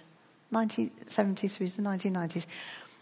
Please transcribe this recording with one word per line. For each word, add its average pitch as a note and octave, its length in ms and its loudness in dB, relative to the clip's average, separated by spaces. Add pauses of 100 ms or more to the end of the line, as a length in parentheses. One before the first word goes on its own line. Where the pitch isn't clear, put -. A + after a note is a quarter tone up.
(500)
nineteen A3+ 400 2 (200)
seventies G3 480 2
through F#3 100 0
to F#3 80 -4
the G#3 80 0
nineteen G3 300 0
nineties, F3 340 -2 (540)